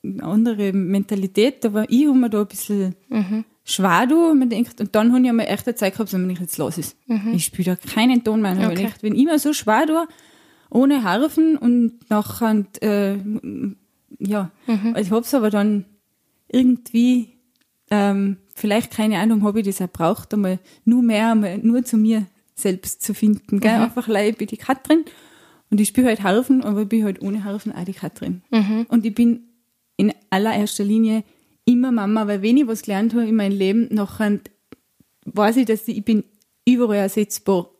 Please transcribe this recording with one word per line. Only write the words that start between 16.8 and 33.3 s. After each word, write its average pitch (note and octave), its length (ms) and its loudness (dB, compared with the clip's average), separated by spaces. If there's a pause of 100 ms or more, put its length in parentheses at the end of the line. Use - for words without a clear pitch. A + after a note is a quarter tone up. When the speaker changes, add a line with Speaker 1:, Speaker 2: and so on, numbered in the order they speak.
Speaker 1:
ähm, G3 460 0 (180)
vielleicht, A3 360 -2
keine G#3+ 280 0
Ahnung, G#3+ 240 2
hab G#3 120 0
ich A3 100 0
das G3 160 -4
auch F3+ 80 -2
braucht, - 440 -2
einmal F#3 260 -2 (260)
nur A#3+ 160 4
mehr, A3+ 300 2
einmal G3+ 280 0
nur A#3 240 2
zu A3+ 140 -2
mir G#3+ 280 2 (300)
selbst - 460 -4
zu G#3 120 -6
finden, G#3 460 0
gell? A3+ 180 2
Speaker 2:
Mhm. A3+ 60 2
Speaker 1:
Einfach, A#3 240 -4
lei, G#3 220 0
ich A3 80 -4
bin G#3+ 100 -8
die A3 100 -12
Katrin D4+ 480 0 (640)
und G#3 100 0
ich G#3+ 100 2
spiel B3+ 160 2
halt A3 180 0
Harfen, B3+ 400 2
aber G#3 180 -2
ich G3+ 80 -4
bin A3+ 140 0
halt G3 180 -4
ohne G3 220 -6
Harfen G3+ 300 -8
auch F3 120 -10
die F#3+ 80 -10
Katrin. - 480 -10 (100)
Speaker 2:
Mhm. A3 380 0
Speaker 1:
Und A3+ 160 0
ich G#3+ 100 -4
bin A#3 260 2 (560)
in G#3 160 2 (160)
allererster G#3 540 -2
Linie A3 400 0 (420)
immer B3 260 2
Mama, G#3+ 360 0
weil G3+ 140 -2
wenn A#3 160 4
ich D4 100 4
was A3 140 -6
gelernt G#3+ 320 -2
hab A#3+ 140 0
in A3 80 2